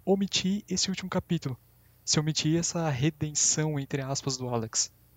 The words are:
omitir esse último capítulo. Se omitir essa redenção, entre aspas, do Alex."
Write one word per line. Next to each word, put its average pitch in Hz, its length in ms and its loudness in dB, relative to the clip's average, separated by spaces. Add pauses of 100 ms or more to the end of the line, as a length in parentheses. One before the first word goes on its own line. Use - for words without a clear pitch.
omitir 196 600 2
esse - 220 -2
último 185 220 -4
capítulo. 165 440 0 (500)
Se - 160 2
omitir 156 360 2
essa 170 320 0
redenção, 151 920 0
entre 139 200 -4
aspas, 135 380 -4
do 127 100 -4
Alex." 117 420 -2 (260)